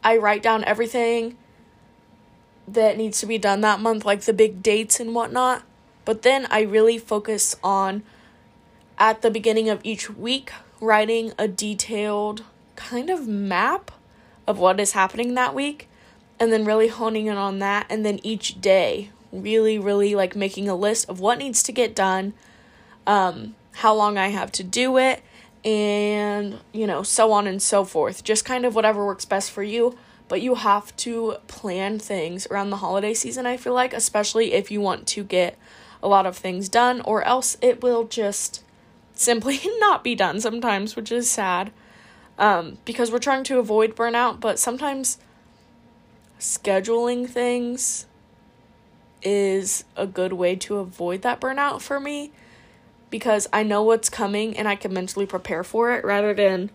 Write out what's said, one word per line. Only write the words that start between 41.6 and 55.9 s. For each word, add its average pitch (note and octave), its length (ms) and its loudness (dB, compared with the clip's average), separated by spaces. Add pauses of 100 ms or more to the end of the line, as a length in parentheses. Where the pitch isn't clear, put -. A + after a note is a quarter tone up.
um, F#3 460 2
because A#3 260 -2
we're A#3+ 80 -2
trying C4 260 0
to C4 140 0
avoid A3 360 2
burnout, A#3 460 0
but A3 180 -2
sometimes C4+ 600 -4 (1200)
scheduling A#3 880 -2
things B3 800 -4 (1160)
is G3 600 0 (120)
a G3+ 100 -4
good F#3 260 -4
way F3+ 240 0
to G3+ 220 -6
avoid F#3 440 -6
that B3 180 -2
burnout C4+ 400 -2
for C#4 200 -6
me, D4 320 -10 (760)
because G#3+ 440 0
I G#3+ 100 2
know G#3 200 2
what's A3+ 280 4
coming G#3 460 -4
and G#3+ 100 -4
I G3+ 80 0
can G3+ 180 -8
mentally F#3+ 340 -4
prepare F3+ 360 -6
for A#3 300 0